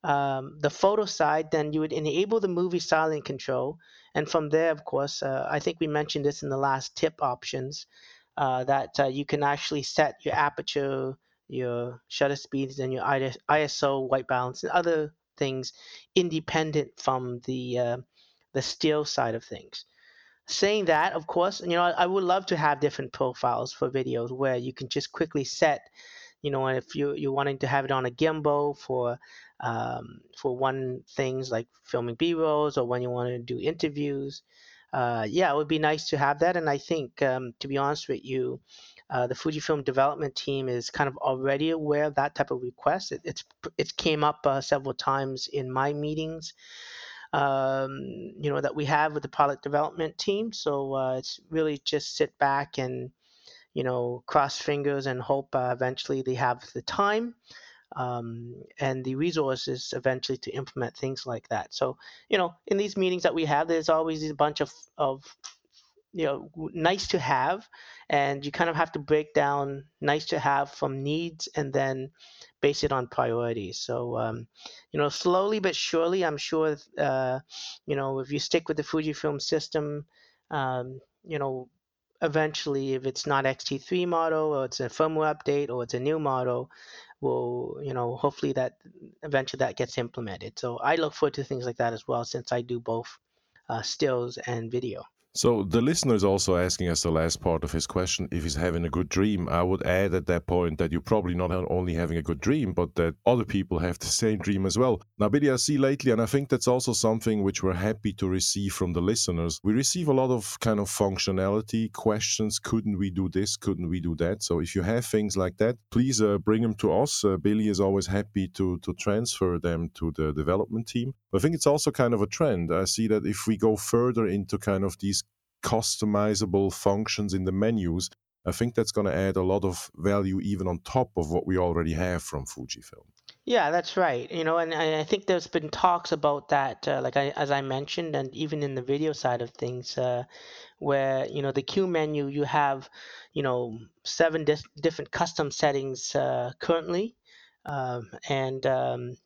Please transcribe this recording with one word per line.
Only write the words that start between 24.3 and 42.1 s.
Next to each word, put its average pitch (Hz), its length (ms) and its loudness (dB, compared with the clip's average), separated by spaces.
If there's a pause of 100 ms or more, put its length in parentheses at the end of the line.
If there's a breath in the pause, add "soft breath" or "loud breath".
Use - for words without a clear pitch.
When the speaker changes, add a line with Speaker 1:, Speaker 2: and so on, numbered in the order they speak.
Speaker 1:
where 131 240 0
you 127 160 -4
can 127 160 -10
just - 240 -4
quickly 151 320 -2
set, - 380 0 (600 loud breath)
you 143 100 -2
know, 135 160 0
if 131 260 -2
you, 143 200 -2
you're 143 180 -2
wanting 139 260 0
to 139 80 -2
have 135 180 2
it 131 60 -4
on 131 160 2
a 123 40 0
gimbal 147 680 2
for, 120 400 -2 (400 loud breath)
um, 117 640 -6 (180)
for 127 180 -2
one 131 440 -2 (160)
things 131 340 -2
like 117 160 -2 (160)
filming 120 320 -2
B-rolls 156 640 2
or 127 100 2
when 123 160 0
you 123 80 -2
wanna 123 300 -4
do 120 180 -6
interviews. 143 840 -2 (500 soft breath)
Uh, 120 360 0
yeah, 175 220 4
it 143 60 2
would 151 100 0
be 156 140 0
nice 156 300 0
to 147 80 0
have 143 220 2
that. 175 160 4
And 160 140 0
I 139 80 0
think, 151 440 -4
um, 127 360 0
to - 80 -10
be 139 120 -2
honest 143 300 0
with 135 160 -4
you, 127 360 -4 (500 loud breath)
uh, 127 160 0
the - 80 -2
Fujifilm 151 500 -2
development 139 520 2
team 135 320 -2
is 120 220 -4
kind 143 180 0
of 131 80 -6
already 139 540 0
aware 151 340 2
of 147 100 -2